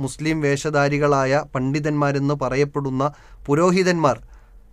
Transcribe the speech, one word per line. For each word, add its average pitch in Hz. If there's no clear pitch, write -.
മുസ്ലിം 156
വേഷധാരികളായ 143
പണ്ഡിതന്മാരെന്ന് 143
പറയപ്പെടുന്ന 139
പുരോഹിതന്മാർ 170